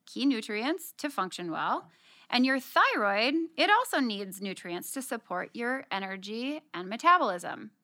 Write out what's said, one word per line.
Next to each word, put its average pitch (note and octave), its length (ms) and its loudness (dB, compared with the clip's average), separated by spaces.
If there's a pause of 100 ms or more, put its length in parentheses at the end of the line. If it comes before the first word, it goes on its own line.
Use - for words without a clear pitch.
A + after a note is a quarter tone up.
key A3+ 200 -4
nutrients A#3+ 720 0
to D4+ 120 -4
function F3+ 420 -4
well. E3 380 -2 (400)
And B3 160 4
your C4+ 120 2
thyroid, C4 760 2 (220)
it E4 120 4
also G#4+ 300 4
needs G3+ 400 -2
nutrients F#3 540 -6
to - 80 -6
support F#3+ 500 -6
your B3 400 -4
energy G3 720 -6 (120)
and F3+ 140 -8
metabolism. G#3+ 840 2 (120)